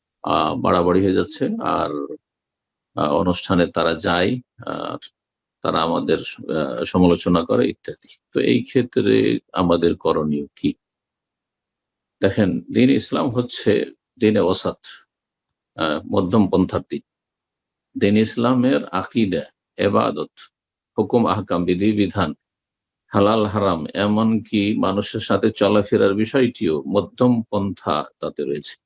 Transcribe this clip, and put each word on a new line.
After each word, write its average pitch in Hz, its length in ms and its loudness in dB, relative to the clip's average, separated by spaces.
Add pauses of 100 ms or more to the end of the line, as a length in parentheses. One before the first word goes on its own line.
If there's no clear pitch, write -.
(240)
আহ, 80 320 0
বাড়াবাড়ি 90 460 2
হয়ে 98 120 2
যাচ্ছে।" - 360 -2 (140)
আর, 82 280 -2 (1040)
আহ, 73 180 0
অনুষ্ঠানে 87 540 0
তারা 82 260 0
যায়, 90 460 0 (260)
আর 50 320 -8 (640)
তারা 82 200 0
আমাদের, 82 360 0 (340)
আহ, 69 320 -4
সমালোচনা 87 600 2
করে 110 260 0
ইত্যাদি। - 460 -14 (180)
তো 147 60 0
এই 120 240 2
ক্ষেত্রে 110 760 0 (140)
আমাদের 85 420 2
করণীয় 76 500 -2 (100)
কি? - 180 -2 (1500)
দেখেন, 98 400 2
দিন 127 280 4
ইসলাম 139 400 0
হচ্ছে 117 560 0 (340)
দিনে 107 200 4
ওসাত, 90 400 0 (1000)
আহ, 78 220 -2 (120)
মধ্যম 101 380 2
পন্থার 90 400 0
দিন। 220 120 -8 (1000)
দিন 104 180 2
ইসলামের 123 680 0
আকীদা, 92 580 -2 (340)
এবাদত, 101 520 0 (680)
হুকুম 113 280 2
আহকাম, 90 400 -2
বিধিবিধান, 92 680 0 (720)
হালাল 104 380 2
হারাম, 98 480 -2
এমনকি 107 840 0
মানুষের 101 420 -2
সাথে 104 300 0
চলাফেরার 104 640 2
বিষয়টিও 110 720 0
মধ্যম 117 540 0
পন্থা 98 640 -4 (140)
তাতে 76 240 -6
রয়েছে। 73 320 -6 (100)